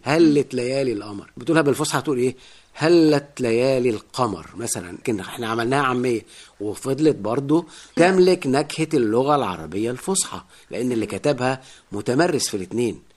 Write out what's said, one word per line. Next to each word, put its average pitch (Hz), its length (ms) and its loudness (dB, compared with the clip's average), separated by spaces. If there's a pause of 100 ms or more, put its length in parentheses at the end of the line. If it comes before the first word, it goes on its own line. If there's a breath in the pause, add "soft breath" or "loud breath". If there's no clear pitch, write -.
هلت 147 520 2
ليالي 127 380 -2
القمر. 101 440 -8
بتقولها 160 260 0
بالفصحى 139 380 0
تقول 135 180 -2
إيه؟ 123 180 0 (380 loud breath)
هلت 151 640 4
ليالي 123 500 2
القمر 104 560 -4 (100)
مثلًا، 95 360 -8
لكن 107 280 -4
إحنا 110 280 -10
عملناها 117 340 0
عامية، 123 380 0 (400 loud breath)
وفضلت 131 560 0
برضو 139 500 0 (300 loud breath)
تملك 180 500 4
نكهة 151 480 0
اللغة 131 420 2
العربية 95 540 -4
الفصحى، 127 500 -4 (300 soft breath)
لأن 123 220 -2
اللي 110 140 -2
كتبها 127 560 -2 (300 loud breath)
متمرس 127 560 -2
في - 80 -8
الاتنين. 101 440 -4 (160)